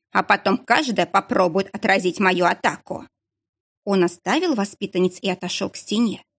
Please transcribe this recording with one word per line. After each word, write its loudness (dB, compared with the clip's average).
а 2
потом 2
каждая 0
попробует 0
отразить 0
мою 2
атаку". -2
Он 2
оставил -2
воспитанниц -2
и -2
отошёл -6
к -16
стене. -4